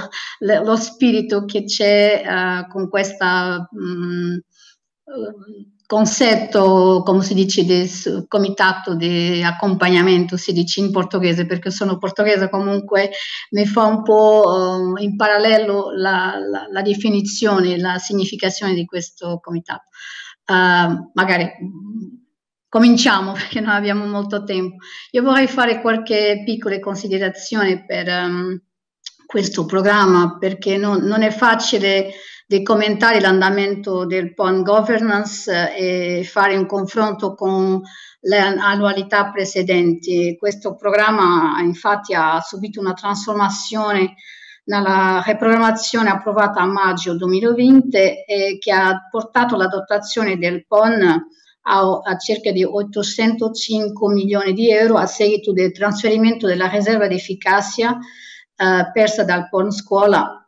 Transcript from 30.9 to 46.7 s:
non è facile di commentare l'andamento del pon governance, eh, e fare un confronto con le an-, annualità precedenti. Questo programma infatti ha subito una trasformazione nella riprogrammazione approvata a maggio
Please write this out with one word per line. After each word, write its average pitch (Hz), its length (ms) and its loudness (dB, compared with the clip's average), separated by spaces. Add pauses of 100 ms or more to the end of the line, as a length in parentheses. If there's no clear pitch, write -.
non 214 200 0
è 214 80 2
facile 196 800 0 (340)
di 196 160 0
commentare 214 580 2
l'andamento 196 840 0
del 175 280 -4
pon 190 280 0
governance, 208 1120 0
eh, 180 440 -2
e 185 40 -4
fare 196 320 0
un 190 120 0
confronto 202 680 -4
con 190 480 0 (400)
le 196 160 2
an-, 196 220 2
annualità 202 720 0
precedenti. 175 1080 0
Questo 202 380 -6
programma 196 880 2
infatti 202 520 -2
ha 165 280 2
subito 208 380 -10
una 185 140 -2
trasformazione 202 1200 -2 (500)
nella 190 600 0
riprogrammazione 220 840 0
approvata 202 520 0
a 180 40 2
maggio 185 520 -2